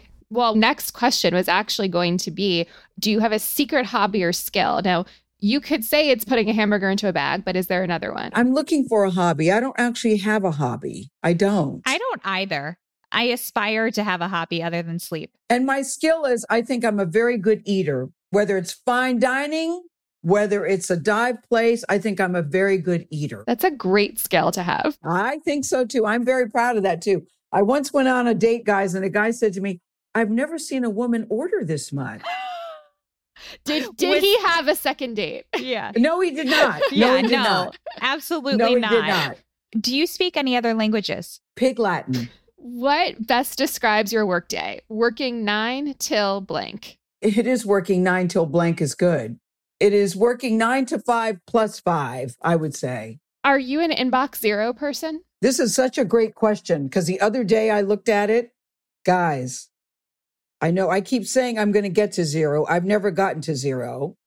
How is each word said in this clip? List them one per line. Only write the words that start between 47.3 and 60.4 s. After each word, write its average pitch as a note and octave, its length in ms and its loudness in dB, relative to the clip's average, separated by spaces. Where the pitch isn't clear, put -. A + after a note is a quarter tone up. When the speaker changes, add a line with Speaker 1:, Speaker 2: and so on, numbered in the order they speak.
Speaker 2:
is A#3+ 200 0
working F#3+ 360 2
nine F3+ 260 2
till E3+ 180 2
blank E3+ 340 2
is C#3+ 140 -2
good. C#3 440 0
It G3+ 120 6
is G3+ 240 2
working A#3+ 400 0
nine B3 300 2
to - 120 -4
five A3+ 480 0
plus A3 340 0
five, C3 600 -4
I E3+ 160 2
would D#3 180 -2
say. A#2 440 -8
Speaker 1:
Are C#4 160 4
you C4+ 220 -2
an E4 100 0
inbox B3+ 480 0
zero G#3+ 340 0
person? D4 500 -8
Speaker 2:
This B3+ 180 2
is A#3 140 0
such C4 240 2
a B3+ 60 2
great A3 300 2
question, F3+ 540 0
'cause E3+ 180 0
the F3+ 140 -2
other A3 240 2
day A3 260 2
I G#3 120 2
looked G3+ 260 -2
at G#3 220 2
it. A#3+ 220 0
Guys, D#3 640 0